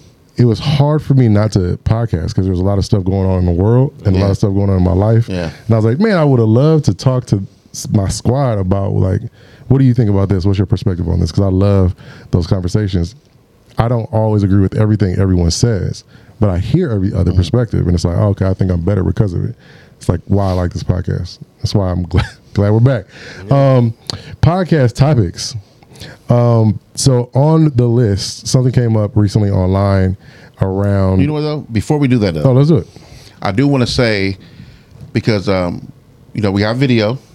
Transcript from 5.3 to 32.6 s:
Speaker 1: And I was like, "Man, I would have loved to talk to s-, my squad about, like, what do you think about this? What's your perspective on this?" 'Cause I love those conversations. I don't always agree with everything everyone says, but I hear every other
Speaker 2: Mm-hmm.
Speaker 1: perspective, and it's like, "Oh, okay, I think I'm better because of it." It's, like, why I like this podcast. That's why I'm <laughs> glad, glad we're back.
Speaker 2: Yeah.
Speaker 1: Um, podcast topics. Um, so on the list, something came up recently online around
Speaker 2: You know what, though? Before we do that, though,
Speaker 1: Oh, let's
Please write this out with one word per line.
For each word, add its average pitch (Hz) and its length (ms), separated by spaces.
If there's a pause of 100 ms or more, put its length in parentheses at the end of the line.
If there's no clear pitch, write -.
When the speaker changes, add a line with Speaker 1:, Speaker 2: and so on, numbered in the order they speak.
Speaker 1:
And 110 80
I - 20
was 110 80
like, 113 160
"Man, 214 160
I 160 80
would 135 160
have 110 80
loved 143 380
to 98 80
talk 127 320
to 98 160 (300)
s-, - 200
my 98 160
squad 120 500
about, 98 360
like, 98 260 (480)
what 131 100
do 135 60
you 123 80
think 113 160
about 98 220
this? 95 160
What's 98 120
your 98 80
perspective 90 400
on 87 140
this?" 87 100
'Cause 101 140
I 98 60
love 95 440 (360)
those 87 160
conversations. 92 680 (640)
I 113 100
don't 117 220
always 110 320
agree 98 180
with 95 140
everything 104 440
everyone 90 320
says, 98 520 (380)
but 107 80
I 90 100
hear 156 320
every 98 220
other 90 180
Speaker 2:
Mm-hmm. 98 80
Speaker 1:
perspective, 90 480
and 87 80
it's 85 100
like, 87 120
"Oh, 104 120
okay, 98 200
I 95 60
think 98 180
I'm 87 80
better 95 240
because 90 300
of 95 100
it." 113 100 (440)
It's, - 100
like, 87 180
why 98 220
I 92 60
like 90 180
this 90 100
podcast. 90 560 (200)
That's - 160
why 95 160
I'm 90 120
<laughs> 85 60
glad, 90 160 (300)
glad 101 180
we're 110 80
back. 120 240 (440)
Speaker 2:
Yeah. 139 280
Speaker 1:
Um, 120 160 (480)
podcast 156 540
topics. 120 600 (760)
Um, 117 520 (140)
so 123 400
on 151 420
the 123 100
list, 113 600
something 127 260
came 113 240
up 104 180
recently 104 360
online 95 680 (440)
around 95 600
Speaker 2:
You 117 60
know 151 80
what, 147 80
though? 151 180 (120)
Before 113 260
we 143 100
do 123 100
that, 98 160
though, 76 80
Speaker 1:
Oh, 131 100
let's 139 160